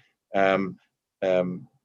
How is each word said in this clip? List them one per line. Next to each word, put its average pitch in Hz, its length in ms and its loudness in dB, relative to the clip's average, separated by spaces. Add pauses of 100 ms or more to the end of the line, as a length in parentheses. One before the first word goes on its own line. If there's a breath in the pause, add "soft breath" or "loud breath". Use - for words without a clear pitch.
(340 soft breath)
um, 95 440 0 (420)
um, 92 480 -2 (160)